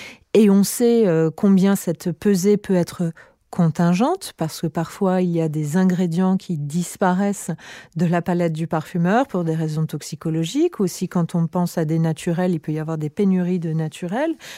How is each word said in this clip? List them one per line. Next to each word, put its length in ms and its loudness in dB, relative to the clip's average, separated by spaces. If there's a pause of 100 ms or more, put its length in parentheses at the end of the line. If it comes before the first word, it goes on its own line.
(380)
Et 120 8
on 160 6
sait, 420 4
euh, 260 2
combien 440 4
cette 340 -4
pesée 460 2
peut 180 -2
être 380 -2 (380)
contingente, 840 0
parce 240 -6
que 80 -2
parfois, 540 -2
il 80 0
y 100 0
a 80 0
des 300 -2
ingrédients 580 2
qui 220 -4
disparaissent 920 -2 (440)
de 100 0
la 160 2
palette 300 0
du 160 -4
parfumeur 600 0
pour 180 -4
des 100 -2
raisons 300 -2
toxicologiques. 960 -4
Aussi, 260 -2
quand 280 -2
on 120 0
pense 300 -2
à 80 0
des 140 0
naturels, 520 0
il 80 -2
peut 140 -6
y 60 -6
avoir 180 -6
des 120 -4
pénuries 500 0
de 120 -4
naturels, 640 -4 (220)